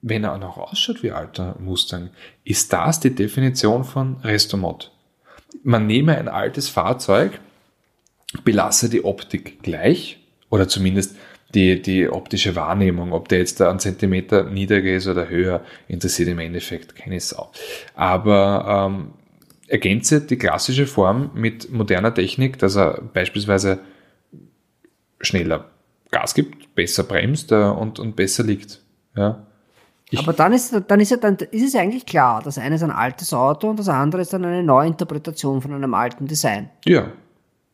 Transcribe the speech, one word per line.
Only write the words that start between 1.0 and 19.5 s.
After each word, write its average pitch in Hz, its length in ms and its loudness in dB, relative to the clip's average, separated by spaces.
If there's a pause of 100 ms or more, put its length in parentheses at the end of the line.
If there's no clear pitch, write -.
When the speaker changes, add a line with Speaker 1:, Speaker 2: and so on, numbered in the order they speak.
Speaker 1:
wie 110 100 -2
alter 87 480 -8
Mustang, 92 520 -4 (320)
ist - 280 -2
das 147 280 2
die 131 160 2
Definition 127 680 0
von 131 340 -4
Resto-Mod. 101 760 -2 (720)
Man 113 240 2
nehme 139 300 4
ein - 100 -6
altes 107 420 -4
Fahrzeug, 117 680 0 (1040)
belasse 107 460 2
die 117 160 0
Optik - 580 -6
gleich 90 580 0 (280)
oder 98 180 4
zumindest 95 480 0 (400)
die, 92 260 6
die 92 280 0
optische 92 480 -2
Wahrnehmung, 87 560 0
ob 85 160 -4
der 92 100 4
jetzt 90 220 0
da 90 80 6
einen 95 100 -2
Zentimeter 95 640 0
niedriger 98 500 0
ist 92 140 -2
oder 90 220 -2
höher, 87 320 0 (260)
interessiert 87 400 -2
im 87 120 -2
Endeffekt 85 560 -10
keine - 260 -8
Sau. - 300 -10 (440)
Aber, 98 960 4
ähm, 98 220 -8 (540)